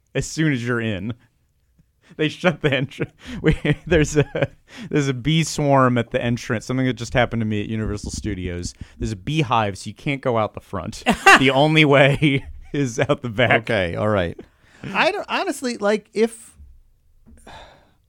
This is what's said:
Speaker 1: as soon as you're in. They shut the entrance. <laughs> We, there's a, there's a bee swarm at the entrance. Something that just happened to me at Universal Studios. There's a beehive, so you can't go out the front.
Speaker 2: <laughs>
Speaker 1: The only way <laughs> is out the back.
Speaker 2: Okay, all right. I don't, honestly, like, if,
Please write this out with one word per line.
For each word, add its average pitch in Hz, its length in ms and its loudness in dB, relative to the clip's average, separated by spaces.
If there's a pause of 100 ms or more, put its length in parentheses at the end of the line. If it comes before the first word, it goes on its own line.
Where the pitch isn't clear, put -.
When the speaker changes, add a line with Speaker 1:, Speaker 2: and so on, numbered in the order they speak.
(140)
Speaker 1:
as 135 120 -4
soon 156 260 0
as 120 160 -4
you're 120 140 -2
in. 110 320 -4 (1000)
They 156 140 -2
shut - 320 -2
the 139 120 0
entrance. - 380 -4 (160)
<laughs> 233 140 -10
We, 151 140 4 (300)
there's 151 320 2
a, 147 320 0 (400)
there's 143 200 0
a 135 40 -2
bee 147 300 0
swarm 135 540 2
at 117 140 -2
the 123 120 -2
entrance. 120 420 -4
Something 131 220 -2
that 127 60 0
just 113 200 -8
happened 117 280 2
to 110 40 -2
me 107 160 -2
at 104 80 -6
Universal 104 420 -6
Studios. 90 600 -6 (240)
There's 113 140 -4
a 107 60 -6
beehive, 113 600 -2
so - 120 -14
you 104 40 -14
can't 139 280 -6
go 120 160 0
out 107 160 -2
the - 80 -14
front. 98 420 -10 (180)
Speaker 2:
<laughs> 381 180 8
Speaker 1:
The 135 120 4
only 156 340 6
way 139 600 4 (140)
<laughs> - 140 -14
is 131 260 -2
out 147 220 0
the 123 80 -6
back. 117 340 2
Speaker 2:
Okay, 95 320 0
all 107 120 -2
right. 95 320 0 (460)
I 240 260 0
don't, 403 180 -6
honestly, 269 480 -4
like, 208 360 -2
if, - 420 -2 (1500)